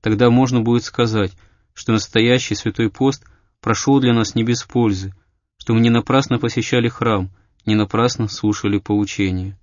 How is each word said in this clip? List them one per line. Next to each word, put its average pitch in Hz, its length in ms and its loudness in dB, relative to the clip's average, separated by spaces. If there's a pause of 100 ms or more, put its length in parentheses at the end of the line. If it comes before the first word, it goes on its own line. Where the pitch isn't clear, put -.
тогда 117 300 2
можно 123 300 4
будет 120 240 0
сказать, 107 480 -2 (420)
что - 180 -4
настоящий 117 600 0
святой 110 340 -4
пост 135 360 -2 (360)
прошёл 135 400 0
для 123 120 2
нас 113 220 0
не 113 100 0
без 120 180 -2
пользы, 98 500 -2 (460)
что - 160 -2
мы 113 60 4
не 117 100 4
напрасно 123 480 0
посещали 120 500 -2
храм, 104 420 -2 (360)
не 107 80 2
напрасно 113 540 0
слушали 104 500 -2
поучения. 98 840 -4